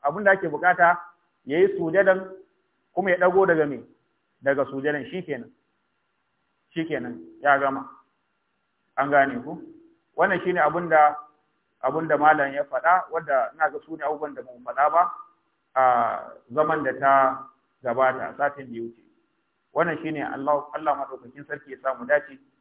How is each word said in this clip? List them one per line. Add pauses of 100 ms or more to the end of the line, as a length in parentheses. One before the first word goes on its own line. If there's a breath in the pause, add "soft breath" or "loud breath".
Abin
da
ake
bukata, (440)
ya
yi (100)
sujadan, (640)
kuma
ya
ɗago
daga
me? (640)
Daga
sujadan,
shikenan. (1200)
Shikenan, (220)
ya
gama. (1080)
An
gane
ku? (580)
Wannan
shine
abin
da, (680)
abin
da
malam
ya
faɗa,
wanda
ina
ga
su
ne
abubuwan
da
mu
faɗa
ba (600)
a (220)
zaman
da
ta (340)
gabata,
satin
da
ya
wuce. (720)
Wannan
shine
Allah,
Allah
madaukakin
sarki
ya
sa
mu
dace. (220)